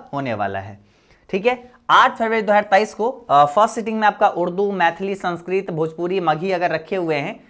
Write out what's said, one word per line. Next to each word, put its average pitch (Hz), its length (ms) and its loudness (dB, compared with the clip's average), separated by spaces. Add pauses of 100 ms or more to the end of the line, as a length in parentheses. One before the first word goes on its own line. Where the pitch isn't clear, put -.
(120)
होने 135 220 -4
वाला 98 240 -4
है, 101 200 -14 (520)
ठीक 208 160 -2
है। 240 260 -2 (180)
आठ 226 280 6
फरवरी 226 240 0
दो 202 100 0
हज़ार 208 100 4
तेईस 208 320 2
को, 220 160 -2
अ, 143 340 4
फर्स्ट 208 300 2
सिटिंग 220 260 -4
में 214 60 2
आपका 208 220 2
उर्दू, 175 440 -2
मैथिली, 190 420 -2
संस्कृत, 185 560 -6
भोजपुरी, 175 500 -4
मगही 165 320 0
अगर 175 180 0
रखे 160 260 -6
हुए 165 200 -2
हैं, 165 220 -6 (120)